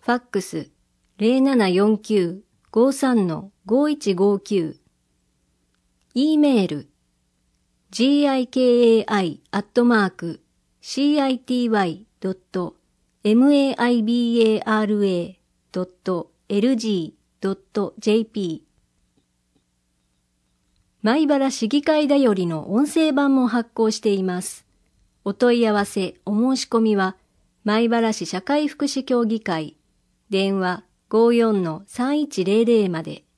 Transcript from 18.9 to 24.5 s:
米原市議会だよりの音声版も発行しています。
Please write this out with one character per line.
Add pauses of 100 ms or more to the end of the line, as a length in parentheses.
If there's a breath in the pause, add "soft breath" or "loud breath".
米
原
市
議
会
だ
よ
り
の
音
声
版
も
発
行
し
て
い
ま
す。 (580)